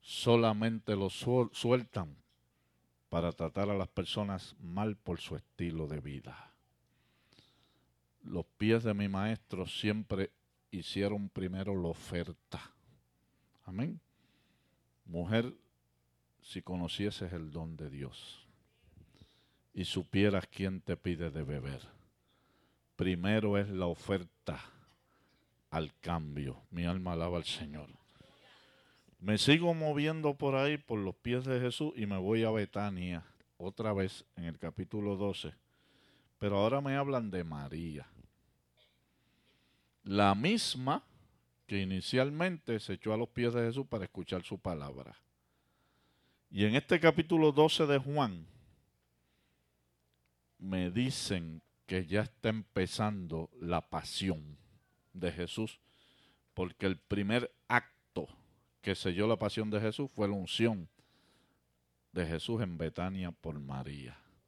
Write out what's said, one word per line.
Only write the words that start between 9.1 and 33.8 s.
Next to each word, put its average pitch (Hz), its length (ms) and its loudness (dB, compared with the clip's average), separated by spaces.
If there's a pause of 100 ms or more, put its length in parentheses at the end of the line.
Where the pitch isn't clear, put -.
siempre 104 640 -2 (400)
hicieron 101 580 -2
primero 95 480 -2
la 87 120 0
oferta. 82 840 -6 (920)
Amén. 107 340 -6 (1040)
Mujer, 90 480 0 (880)
si - 220 -10
conocieses 90 720 -4
el 80 160 -8
don 80 260 -8
de 73 140 -10
Dios - 560 -12 (1300)
y 95 100 -2
supieras 98 640 2
quién 95 320 -4
te 87 160 -4
pide 85 340 -4
de 76 140 -4
beber, 67 360 -6 (1160)
primero 101 640 2
es 101 100 0
la 92 180 -2
oferta 87 760 -4 (1080)
al 80 300 -2
cambio. 73 720 -4
Mi 85 120 -2
alma 90 280 -2
alaba 85 240 -2
al 82 80 -2
Señor. 73 440 -8 (1300)
Me 104 180 2
sigo 165 360 6
moviendo 151 600 2
por 139 220 0
ahí, 143 220 2
por 117 200 -4
los 95 160 -2
pies 123 300 -2
de 131 160 0
Jesús, 127 340 -2
y 110 120 -4
me 101 100 0
voy 104 260 2
a 110 80 4
Betania, 95 720 -2 (340)
otra 104 360 -4